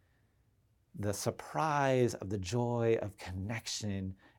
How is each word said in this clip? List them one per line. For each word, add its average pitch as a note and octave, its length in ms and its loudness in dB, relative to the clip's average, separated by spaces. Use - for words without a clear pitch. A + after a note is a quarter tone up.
The G#2+ 140 -2
surprise C3+ 1000 2
of - 160 -8
the G#2 80 -2
joy A#2 640 2
of G2 160 -8
connection G2 960 -6